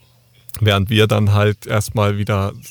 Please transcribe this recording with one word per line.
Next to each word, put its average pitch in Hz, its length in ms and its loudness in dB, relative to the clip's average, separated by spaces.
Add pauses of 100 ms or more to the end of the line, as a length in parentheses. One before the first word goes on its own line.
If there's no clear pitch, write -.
(600)
während 98 280 2
wir 107 200 4
dann 104 240 2
halt 104 340 0
erstmal 104 500 -2
wieder 101 360 -2 (180)